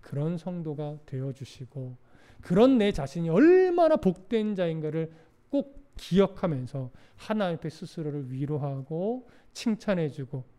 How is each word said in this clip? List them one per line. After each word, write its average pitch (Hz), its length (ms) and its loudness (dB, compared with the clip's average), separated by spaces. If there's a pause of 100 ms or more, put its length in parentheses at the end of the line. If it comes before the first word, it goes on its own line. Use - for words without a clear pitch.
그런 160 380 -4
성도가 151 640 -8
되어주시고 131 920 -10 (440)
그런 240 380 6
내 202 140 2
자신이 165 360 -4
얼마나 339 680 6
복된 214 580 -2
자인가를 160 580 -2 (380)
꼭 - 340 -4 (120)
기억하면서 160 960 0 (260)
하나님 196 400 -2
앞에 160 120 -8
스스로를 147 640 -8
위로하고 143 960 -4 (240)
칭찬해주고 156 920 -4 (140)